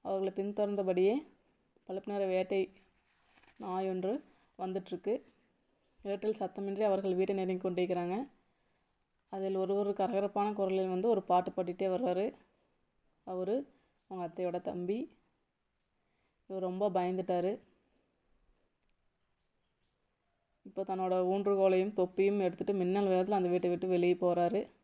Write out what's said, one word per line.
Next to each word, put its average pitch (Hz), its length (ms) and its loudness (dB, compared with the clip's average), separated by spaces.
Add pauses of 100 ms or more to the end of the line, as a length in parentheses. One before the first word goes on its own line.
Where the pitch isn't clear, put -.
அவர்களை 196 360 -4
பின்தொடர்ந்தபடியே 202 1000 0 (480)
பழுப்பு 196 280 -8
நிற 202 140 -2
வேட்டை 185 440 0 (880)
நாய் 190 320 -4
ஒன்று 190 360 -2 (340)
வந்துட்டுருக்கு. 185 640 -6 (800)
இரட்டில் 208 360 -4
சத்தமின்றி 196 420 -4
அவர்கள் 196 340 2
வீட்டை 190 200 0
நெருங்கி 185 340 -2
கொண்டிருக்கிறாங்க. 180 600 -2 (1000)
அதில் 196 280 -4
ஒருவர் 196 360 0
கரகரப்பான 202 600 0
குரலில் 190 360 0
வந்து 185 200 0
ஒரு 202 140 2
பாட்டு 180 280 2
பாடிட்டே 185 380 -4
வர்றாரு. 185 460 -2 (920)
அவரு 196 440 -4 (400)
அவங்க 180 200 -8
அத்தையோட 175 320 -4
தம்பி. 190 500 -4 (1400)
இவர் 190 160 -6
ரொம்ப 185 280 -2
பயந்துட்டாரு. 180 680 0 (3000)
இப்போ 196 200 -8
தன்னோட 185 440 0
ஊன்றுகோலையும் 190 680 4
தொப்பியும் 196 460 2
எடுத்துட்டு 180 320 0
மின்னல் 196 340 2
வேகத்துல 185 240 4
அந்த 190 180 2
வீட்டை 175 220 2
விட்டு 175 160 -2
வெளியே 180 280 4
போறாரு. 175 540 2 (160)